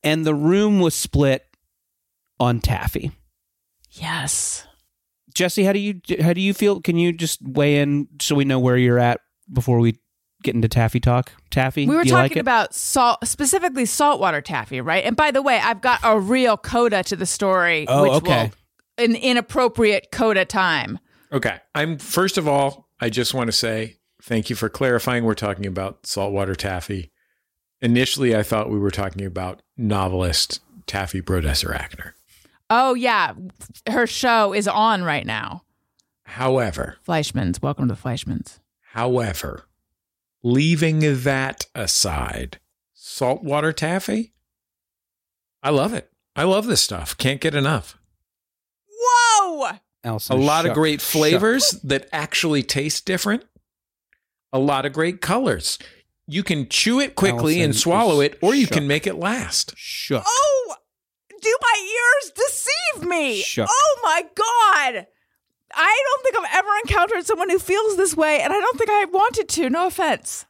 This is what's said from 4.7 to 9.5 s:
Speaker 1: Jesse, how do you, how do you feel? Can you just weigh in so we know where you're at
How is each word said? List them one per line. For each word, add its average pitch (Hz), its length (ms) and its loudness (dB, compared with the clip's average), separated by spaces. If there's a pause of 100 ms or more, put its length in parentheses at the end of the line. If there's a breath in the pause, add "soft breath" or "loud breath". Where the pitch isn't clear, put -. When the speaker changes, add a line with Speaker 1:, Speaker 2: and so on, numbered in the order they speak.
Speaker 1:
Jesse, 180 300 0
how 196 100 4
do 202 60 2
you, 202 200 -6 (220)
how 170 120 4
do 175 80 0
you 196 120 2
feel? 202 260 2
Can 175 160 0
you 175 160 4
just 165 300 -4
weigh 143 380 2
in 143 280 0 (140)
so - 140 0
we 139 100 4
know 135 140 2
where 123 180 4
you're 123 220 4
at 120 200 2 (320)